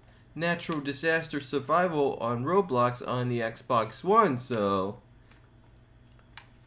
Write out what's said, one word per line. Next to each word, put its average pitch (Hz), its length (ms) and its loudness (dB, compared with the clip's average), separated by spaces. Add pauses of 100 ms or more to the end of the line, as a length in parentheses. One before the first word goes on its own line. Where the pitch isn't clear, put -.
(360)
natural 170 440 -2
disaster 151 600 -2
survival 147 800 0
on 120 240 -2
Roblox 131 600 0
on 123 240 -2
the 120 100 -2
Xbox 113 640 -2
One. 190 340 4
So, 101 600 0 (1700)